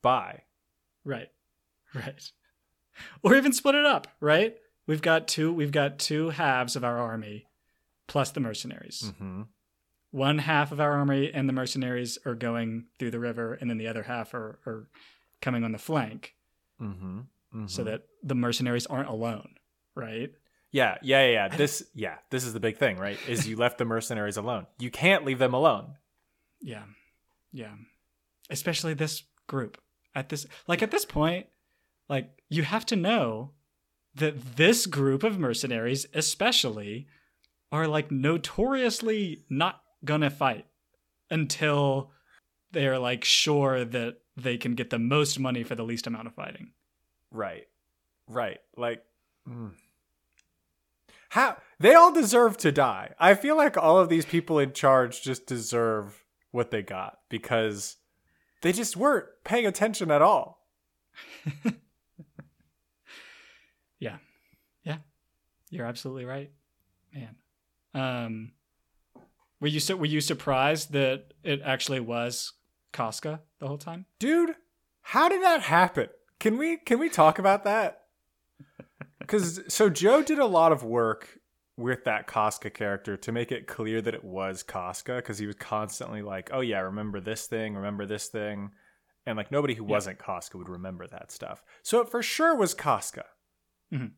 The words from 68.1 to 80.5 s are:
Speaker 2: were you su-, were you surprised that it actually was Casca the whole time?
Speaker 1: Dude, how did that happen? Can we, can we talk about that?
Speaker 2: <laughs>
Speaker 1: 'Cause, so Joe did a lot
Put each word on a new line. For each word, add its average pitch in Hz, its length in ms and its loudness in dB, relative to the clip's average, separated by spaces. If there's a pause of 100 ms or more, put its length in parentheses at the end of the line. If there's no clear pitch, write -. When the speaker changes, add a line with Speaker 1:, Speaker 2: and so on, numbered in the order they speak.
Speaker 2:
were 147 80 -4
you 151 120 -2
su-, 190 160 -2
were 160 100 -2
you 151 140 0
surprised 143 720 0
that 135 420 -2 (100)
it 143 200 -2
actually 131 360 -2
was 117 520 -6 (400)
Casca 151 480 -6 (180)
the 139 100 -10
whole 147 100 -8
time? 170 280 -14 (120)
Speaker 1:
Dude, 330 360 2 (480)
how 302 260 4
did 381 140 2
that 330 200 6
happen? 156 460 4 (300)
Can 220 180 2
we, 320 220 -2
can 240 200 0
we 320 120 0
talk 156 280 6
about 196 260 4
that? 208 400 0 (560)
Speaker 2:
<laughs> - 680 -20
Speaker 1:
'Cause, 185 420 0
so 208 220 4
Joe 202 320 6
did 294 160 0
a 269 80 4
lot 165 260 6